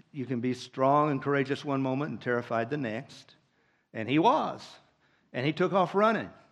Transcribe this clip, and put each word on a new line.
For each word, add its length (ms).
You 120
can 140
be 160
strong 560
and 100
courageous 440
one 180
moment 300
and 80
terrified 500
the 60
next. 580
And 160
he 120
was. 440
And 120
he 80
took 200
off 240
running. 340